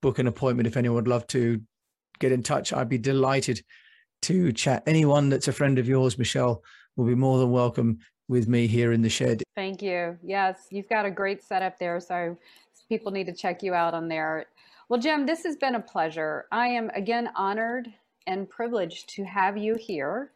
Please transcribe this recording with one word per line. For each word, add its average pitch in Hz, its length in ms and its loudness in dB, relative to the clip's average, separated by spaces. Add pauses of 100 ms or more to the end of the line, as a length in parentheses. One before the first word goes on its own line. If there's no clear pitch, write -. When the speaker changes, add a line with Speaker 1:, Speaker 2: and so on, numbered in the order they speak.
Speaker 1:
book 135 160 0
an 127 80 2
appointment 120 400 0
if 113 100 -2
anyone 120 180 2
would 117 120 0
love 120 200 2
to 117 320 0 (600)
get 135 120 2
in 127 120 0
touch. - 280 -2
I'd 131 180 -2
be 127 100 0
delighted 135 640 0 (600)
to 180 280 2
chat. 127 340 0
Anyone 147 440 4
that's 135 180 0
a 135 60 -2
friend 135 260 2
of 117 80 0
yours, 131 320 2
Michelle, 123 420 0 (340)
will 123 100 0
be 120 100 4
more 131 240 4
than 127 120 4
welcome 120 460 2 (300)
with 120 200 2
me 120 200 4
here 117 240 4
in 117 100 4
the 113 80 4
shed. 117 320 0 (140)
Speaker 2:
Thank 190 260 -6
you. 175 400 -4
Yes, 190 480 -2
you've 196 200 -8
got 214 160 2
a 196 60 -2
great 196 320 -4
setup 185 360 -2
there, 175 200 -2
so 175 380 -6 (500)
people 220 240 -4
need 190 140 -4
to 175 80 -8
check 175 300 -4
you 185 100 -2
out 170 220 2
on 165 120 -4
there. 160 380 -4 (420)
Well, 240 120 0
Jim, 285 260 0
this 320 180 -2
has 320 120 -4
been 262 200 -2
a 220 60 -2
pleasure. 156 680 -4
I 240 160 0
am 233 260 -2
again 233 420 -4
honored 226 560 -4 (360)
and 190 200 -4
privileged 214 680 -4
to 196 80 -6
have 190 340 0
you 214 180 0
here 208 600 -6